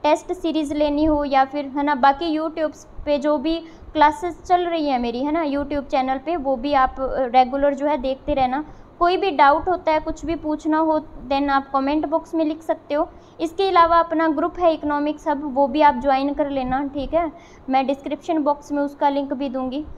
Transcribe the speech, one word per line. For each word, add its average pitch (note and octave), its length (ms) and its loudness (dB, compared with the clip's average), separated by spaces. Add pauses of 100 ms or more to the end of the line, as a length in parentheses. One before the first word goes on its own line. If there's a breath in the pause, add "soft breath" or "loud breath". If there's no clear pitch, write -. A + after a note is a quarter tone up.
टेस्ट D#4+ 300 0
सीरीज D#4 400 -4
लेनी D4 320 2
हो D4+ 180 2
या C4+ 220 2
फिर, C#4+ 200 -6
है C#4 180 -4
ना, D4 120 0
बाकी C#4 440 2
YouTube D#4 360 -4 (300)
पे D4 120 0
जो D4 200 0
भी D#4+ 220 -2 (340 loud breath)
क्लासेस D4+ 500 2
चल F4+ 180 2
रही E4 260 -2
है C4 120 0
मेरी, A#3+ 200 -2
है D4 120 -2
ना, E4 120 0
YouTube C#4+ 400 -2
चैनल C4+ 340 -2
पे, D#4 180 -4
वो C4+ 200 -2
भी C4+ 180 -4
आप, C4 260 2
अ, C4 180 -4
regular C4 560 4
जो C4+ 120 -4
है D4+ 120 0
देखते C4+ 360 -4
रहना। C4+ 320 0 (340 loud breath)
कोई F4 180 4
भी F#4+ 140 0
डाउट D4 360 4
होता F4 240 0
है, D#4 80 2
कुछ D#4 260 -6
भी E4 100 -2
पूछना D#4 420 -2
हो, D#4 220 2
then C#4 500 -4
आप C#4 220 0
comment C#4+ 380 0
box D#4+ 260 -4
में D#4+ 100 2
लिख D#4 160 -4
सकते D#4+ 320 -4
हो। D#4+ 160 -2 (320 loud breath)
इसके E4+ 260 -2
अलावा E4+ 320 4
अपना E4 280 0
group D#4+ 320 -2
है F4 140 4
economics D4 540 -2
हब, C#4+ 280 -4
वो C#4 120 2
भी D4 140 0
आप D4 140 6
ज्वाइन C4+ 380 0
कर C#4+ 160 -2
लेना, C4 340 -2
ठीक C#4 300 -6
है, E4 180 0 (380 loud breath)
मैं C4 180 2
description D#4+ 560 -2
box D4 280 -2
में C#4+ 120 0
उसका C#4+ 260 -2
link C#4 240 -2
भी C#4 160 -4
दूंगी। C4 360 -6 (120)